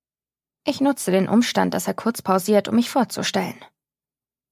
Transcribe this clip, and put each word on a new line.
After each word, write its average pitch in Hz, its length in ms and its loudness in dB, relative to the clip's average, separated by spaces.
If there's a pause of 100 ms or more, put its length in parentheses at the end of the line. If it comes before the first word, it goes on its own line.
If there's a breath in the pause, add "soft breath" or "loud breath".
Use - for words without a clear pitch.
(640)
Ich - 160 -4
nutzte 269 300 0
den 190 180 2
Umstand, 196 460 2
dass 185 140 -4
er 190 60 -2
kurz - 280 -4
pausiert, 190 460 2
um 220 80 0
mich 240 140 2
vorzustellen. - 680 -2 (920)